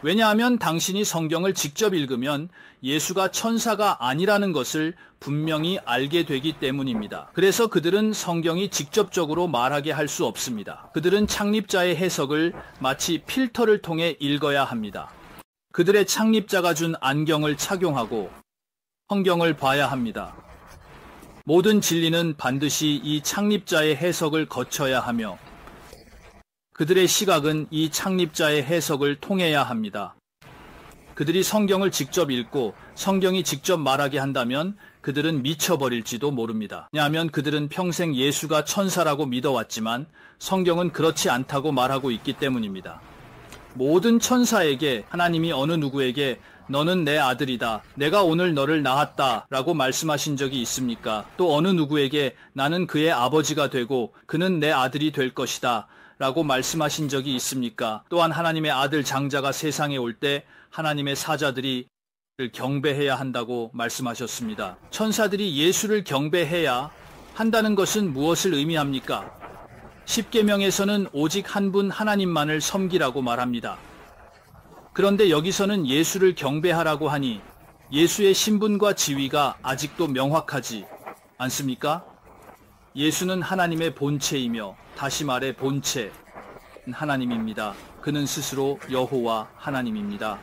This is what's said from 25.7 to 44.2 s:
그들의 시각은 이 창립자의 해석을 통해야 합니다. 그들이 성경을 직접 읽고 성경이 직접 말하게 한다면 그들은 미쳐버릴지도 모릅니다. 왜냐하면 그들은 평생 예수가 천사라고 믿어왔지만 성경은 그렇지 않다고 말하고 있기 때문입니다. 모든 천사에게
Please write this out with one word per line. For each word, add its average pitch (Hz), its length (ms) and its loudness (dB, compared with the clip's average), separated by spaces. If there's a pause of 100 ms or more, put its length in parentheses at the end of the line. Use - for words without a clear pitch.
그들의 180 340 4
시각은 156 640 2
이 156 200 0
창립자의 160 720 0
해석을 143 540 0
통해야 165 460 2
합니다. 107 520 -4 (1000)
그들이 170 300 0
성경을 196 480 2
직접 147 400 0
읽고 123 420 -2 (220)
성경이 190 480 2
직접 165 380 0
말하게 139 360 0
한다면 139 600 -2 (240)
그들은 147 420 0
미쳐버릴지도 135 880 -2
모릅니다. 110 640 -6
왜냐하면 151 380 0
그들은 147 360 -2
평생 170 480 -2
예수가 147 480 0
천사라고 160 640 0
믿어왔지만 123 840 -2 (300)
성경은 180 560 0
그렇지 160 360 0
않다고 139 440 -2
말하고 131 380 0
있기 113 260 -4
때문입니다. 98 640 -4 (720)
모든 175 440 4
천사에게 160 920 2